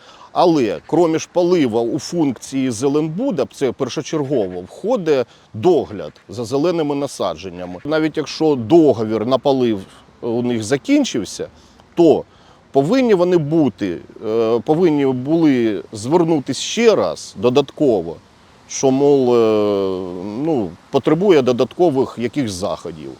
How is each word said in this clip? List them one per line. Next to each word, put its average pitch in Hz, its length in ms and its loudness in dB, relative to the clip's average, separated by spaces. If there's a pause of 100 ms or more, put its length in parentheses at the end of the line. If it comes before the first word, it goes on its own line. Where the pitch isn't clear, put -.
(340)
Але, 143 540 2
крім 160 320 2
ж - 140 -10
полива, 170 480 2
у 117 180 -2
функції 135 720 -4
Зеленбуда, 151 840 -2
це 127 200 -2
першочергово, 131 880 -4
входить 160 680 -2 (280)
догляд 104 580 0 (160)
за 101 160 -10
зеленими 147 500 0
насадженнями. 90 920 -6
Навіть 156 320 -2
якщо 156 380 0
договір 117 720 2
на 131 120 2
полив 123 420 0 (400)
у 117 220 -2
них 120 200 -2
закінчився, 135 840 -2 (460)
то 135 300 4 (480)
повинні 214 420 2
вони 180 220 4
бути, 143 600 0 (280)
е, 113 380 2
повинні 156 420 2
були 131 760 0 (100)
звернутися 143 680 -2
ще 226 320 2
раз 90 440 -2
додатково, 120 760 0 (520)
що, - 220 0
мол, 135 460 4
е, - 20 4 (1040)
ну, 123 260 -2 (200)
потребує 156 520 2
додаткових 131 760 0
якихось 117 340 -4
заходів. 82 680 -8